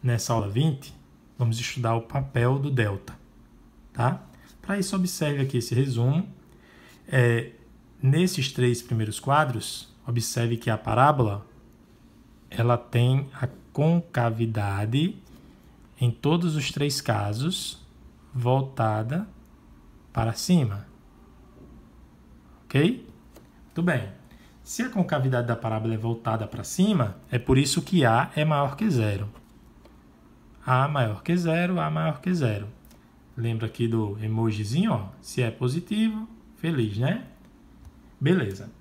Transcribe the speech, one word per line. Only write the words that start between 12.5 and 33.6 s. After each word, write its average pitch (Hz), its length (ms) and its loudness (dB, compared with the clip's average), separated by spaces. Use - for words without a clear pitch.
ela 120 260 2
tem 127 520 2
a 127 80 -2
concavidade 117 1400 0
em 120 100 2
todos 160 460 0
os 139 160 -4
três 143 280 -2
casos 110 840 -2
voltada 123 960 0
para 113 200 0
cima. 117 560 0
Ok? 165 440 0
Muito - 180 -6
bem. 117 340 -2
Se - 220 -8
a 254 80 -4
concavidade 131 580 0
da 117 80 0
parábola 110 380 -2
é - 20 -2
voltada 113 500 -4
para - 160 -10
cima, 175 540 0
é 127 80 0
por 127 180 4
isso 143 240 2
que 165 240 2
A 117 320 4
é 151 80 2
maior 143 320 0
que 214 140 0
zero. 104 360 0
A 131 240 4
maior 120 360 0
que 170 120 0
zero, 175 460 0
A 156 80 -2
maior 156 320 -2
que 185 140 -2
zero. 107 340 -2
Lembra 113 320 -4